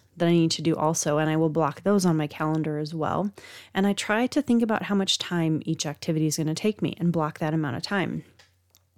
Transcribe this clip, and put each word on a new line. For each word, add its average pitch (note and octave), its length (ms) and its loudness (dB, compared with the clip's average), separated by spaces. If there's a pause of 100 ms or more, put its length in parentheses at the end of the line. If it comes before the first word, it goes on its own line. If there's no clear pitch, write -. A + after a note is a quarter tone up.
(160)
that E3+ 120 2
I E3+ 40 4
need E3 200 4
to - 100 -4
do D#3+ 140 2
also, D#3 420 0
and D#3 120 2
I D#3 60 0
will D#3+ 140 2
block D3+ 320 0
those G3+ 240 4
on E3 120 4
my D3+ 100 0
calendar D#3 500 -2
as D3+ 160 -6
well. E3 380 -2 (420)
And F#3+ 140 2
I G3+ 60 2
try G#3+ 340 0
to D4 140 0
think A#3 200 2
about A3 220 0
how G3+ 120 -2
much G3 220 0
time D#3+ 480 0
each D#3+ 200 -2
activity D#3 420 -2
is D3+ 100 -2
gonna D#3 160 -2
take G#3+ 280 -2
me - 180 -2
and F3 120 2
block D#3+ 280 -4
that D#3 140 -2
amount D3 240 -2
of E3+ 60 -8
time. F3 400 -4 (760)